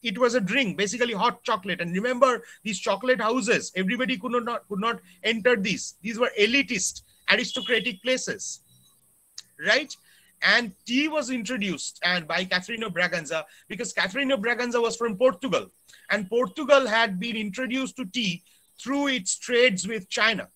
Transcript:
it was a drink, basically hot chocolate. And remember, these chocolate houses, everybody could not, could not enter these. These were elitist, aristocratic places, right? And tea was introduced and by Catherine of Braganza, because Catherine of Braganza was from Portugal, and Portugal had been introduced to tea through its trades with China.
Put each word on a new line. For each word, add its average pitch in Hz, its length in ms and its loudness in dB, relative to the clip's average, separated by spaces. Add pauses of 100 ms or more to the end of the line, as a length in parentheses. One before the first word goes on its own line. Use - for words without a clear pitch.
it 202 140 -6
was 240 120 2
a 247 60 4 (100)
drink, 226 260 0
basically 226 360 0
hot 226 300 0
chocolate. 190 380 -2
And 175 140 -4
remember, 240 480 2 (200)
these 208 240 -4
chocolate 226 340 2
houses, 220 540 2
everybody 240 420 0
could 233 160 -6
not, 240 340 -4
could 202 200 -6
not 233 120 -2 (240)
enter 226 320 2
these. 196 480 -4
These 220 160 -6
were 240 200 2
elitist, 233 640 2 (280)
aristocratic 220 720 0
places, 226 560 -4 (1040)
right? 254 300 2 (480)
And 208 300 4 (120)
tea 269 220 0
was 294 240 -2
introduced 208 720 -4
and 175 240 0
by 170 160 -2
Catherine 190 400 -4
of 202 100 -6
Braganza, 160 520 -2 (220)
because 208 260 -8
Catherine 233 380 0
of 247 100 0
Braganza 240 400 0
was 226 160 0
from 220 200 -2
Portugal, 208 540 0 (400)
and 202 180 -2
Portugal 262 560 4
had 214 340 2
been 226 180 -4 (100)
introduced 254 480 -4
to 254 100 -6
tea 185 380 -4 (380)
through 285 260 -2
its 247 300 -2
trades 233 500 2
with 214 220 -6 (100)
China. 214 360 0